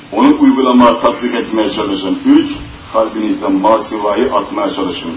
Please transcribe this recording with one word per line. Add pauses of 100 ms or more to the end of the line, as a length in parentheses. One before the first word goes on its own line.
(120)
onu
uygulamaya,
tatbik
etmeye
çalışın.
Üç, (420)
kalbinizden
masivayı
atmaya
çalışın